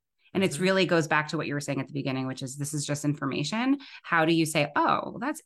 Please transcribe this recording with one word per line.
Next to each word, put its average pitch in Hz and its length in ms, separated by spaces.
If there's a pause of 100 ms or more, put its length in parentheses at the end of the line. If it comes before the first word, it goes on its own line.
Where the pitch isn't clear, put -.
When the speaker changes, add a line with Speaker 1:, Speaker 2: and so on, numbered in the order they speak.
(340)
Speaker 1:
And 196 100
it's 151 140
Speaker 2:
Mm-hmm. 160 80
Speaker 1:
really 190 200
goes 160 220
back 151 220
to 165 80
what 143 100
you 127 60
were 147 80
saying 139 180
at 131 80
the - 60
beginning, 131 340
which 131 160
is, 131 140
this 143 160
is 147 120
just 147 200
information. 147 720 (260)
How 165 220
do 165 80
you 165 120
say, 147 300
"Oh, 320 300
well, - 120
that's 294 280